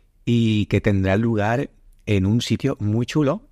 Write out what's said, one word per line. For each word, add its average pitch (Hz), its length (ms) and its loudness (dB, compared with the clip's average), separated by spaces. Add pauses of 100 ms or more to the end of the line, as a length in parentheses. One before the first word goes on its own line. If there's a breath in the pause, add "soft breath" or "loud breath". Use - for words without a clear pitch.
(240)
y 113 420 2
que 101 140 0
tendrá 95 360 2
lugar 113 540 -2 (360)
en 98 200 2
un 110 140 2
sitio 135 400 -2
muy 107 260 -2
chulo. 151 460 -2